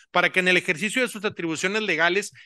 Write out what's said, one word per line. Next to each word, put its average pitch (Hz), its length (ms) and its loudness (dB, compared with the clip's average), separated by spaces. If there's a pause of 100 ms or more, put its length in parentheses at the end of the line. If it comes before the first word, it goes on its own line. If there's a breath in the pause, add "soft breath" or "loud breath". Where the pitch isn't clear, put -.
(100)
para 175 220 2
que 185 80 2
en 185 80 2
el 180 100 6
ejercicio 185 460 -2
de 240 40 -2
sus 202 160 -10
atribuciones 185 600 -2
legales 175 500 0 (120)